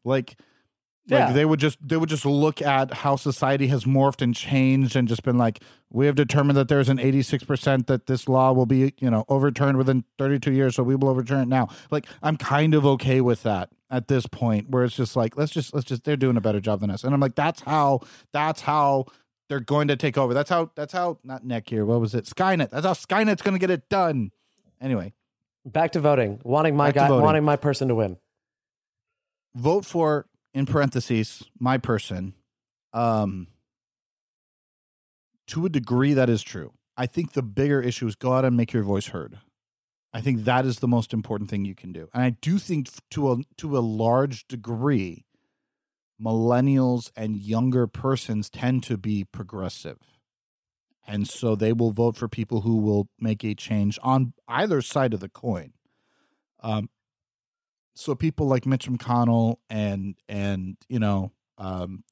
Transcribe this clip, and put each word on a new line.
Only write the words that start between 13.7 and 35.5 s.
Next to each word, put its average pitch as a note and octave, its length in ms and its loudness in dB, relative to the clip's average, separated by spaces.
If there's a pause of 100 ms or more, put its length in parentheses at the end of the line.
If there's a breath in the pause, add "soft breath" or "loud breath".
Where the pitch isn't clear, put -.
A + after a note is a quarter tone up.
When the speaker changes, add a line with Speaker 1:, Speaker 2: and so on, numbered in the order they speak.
Speaker 1:
at B2+ 180 -4
this C3 180 0
point, A2 440 -2
where B2+ 140 2
it's A#2+ 100 -2
just - 220 -4
like, A2+ 200 0
"Let's D3 140 -2
just, - 240 -6
let's C#3+ 120 -4
just, A#2+ 180 -8
they're D3 140 -2
doing B2+ 180 2
a A2+ 40 0
better G#2 200 0
job G2+ 200 -2
than G#2 100 -2
us." F#2+ 120 -6
And C3 100 -2
I'm C#3+ 60 2
like, C#3 160 0
"That's D#3 280 -2
how, C#3+ 400 0 (300 loud breath)
that's D#3 280 -2
how C#3+ 460 0 (420 soft breath)
they're C#3+ 100 -6
going C#3+ 300 0
to C#3+ 80 2
take C#3 200 -2
over. C3 160 2
That's C#3+ 180 0
how, E3+ 260 0
that's D3 160 -8
how," F3 320 -4
not C3 200 -14
neck A#2+ 240 -6
here, A2 160 -2
what A#2 160 2
was A2+ 140 0
it? A#2 120 -4
Skynet. F#3 440 0
That's D3+ 160 -4
how F#3 60 2
Skynet's G#3 500 0
gonna F#3+ 160 0
get F#3 120 0
it E3+ 180 -2
done. D#3 420 0 (500)
Anyway. A2 320 -4 (540)
Speaker 2:
Back D#3+ 260 0
to - 80 -2
voting. B2+ 440 2
Wanting D3 320 2
my C#3+ 120 4
Speaker 1:
Back C#3+ 60 2
to C#3 60 4
Speaker 2:
guy, C#3 80 6
Speaker 1:
voting. C3+ 160 6
Speaker 2:
wanting D#3 200 6
my D3 120 4
person C3+ 320 0
to B2 80 2
win. G2 200 0 (1400)
Speaker 1:
Vote D#3+ 280 0
for, D3+ 420 0 (280)
in C3+ 120 0
parentheses, B2+ 760 -2 (180)
my B2+ 180 2
person. G2 560 -4 (580)
Um, G#2+ 560 -2 (2000)
to E3 180 -4